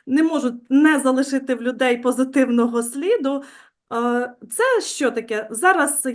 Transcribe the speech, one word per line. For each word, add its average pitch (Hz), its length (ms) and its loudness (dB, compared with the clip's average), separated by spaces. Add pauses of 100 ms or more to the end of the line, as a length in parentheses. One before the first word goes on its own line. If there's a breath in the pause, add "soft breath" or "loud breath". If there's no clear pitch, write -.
не 277 160 2
можуть 254 480 -2
не 294 300 6
залишити 269 540 0
в 233 80 -10
людей 247 340 0
позитивного 240 840 0
сліду. 277 600 -2 (500 loud breath)
Е, 240 420 -2 (160)
це 480 300 2
що - 300 -2
таке? 226 400 -6
Зараз 330 520 2 (120)